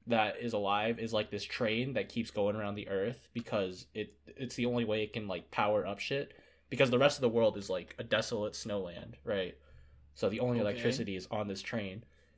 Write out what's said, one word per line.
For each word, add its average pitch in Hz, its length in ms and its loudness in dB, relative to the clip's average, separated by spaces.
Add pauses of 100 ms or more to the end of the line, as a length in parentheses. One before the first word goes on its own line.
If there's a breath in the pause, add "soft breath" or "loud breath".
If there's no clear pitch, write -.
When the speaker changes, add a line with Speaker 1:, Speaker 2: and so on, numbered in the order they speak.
Speaker 1:
that 110 340 4
is 120 120 -2
alive 104 440 2
is, 113 160 -4
like, 107 160 2
this 101 140 -4
train 120 500 0
that 107 160 -2
keeps 113 220 -4
going 104 240 2
around 104 180 -2
the 101 160 -6
earth 98 440 -2
because 95 600 -2
it, 107 220 -6 (200)
it's 127 200 -8
the 120 100 0
only 120 180 2
way 107 200 0
it 107 100 -6
can, 107 140 -4
like, 90 240 -6
power 107 340 4
up 98 140 -4
shit - 340 -4 (380 loud breath)
because 127 180 6
the 123 80 4
rest 139 220 6
of - 20 0
the 123 80 4
world 113 260 4
is, 101 140 -8
like, 90 300 -4
a 117 40 -2
desolate 107 500 0
snowland, 95 600 -6 (100)
right? 98 320 -2 (600 soft breath)
So 107 120 0
the 101 120 0
only 123 200 2
Speaker 2:
Okay. 104 120 2
Speaker 1:
electricity 101 440 0
is 92 140 -8
on 104 180 -2
this 98 140 -6
train, 101 420 -6 (340 soft breath)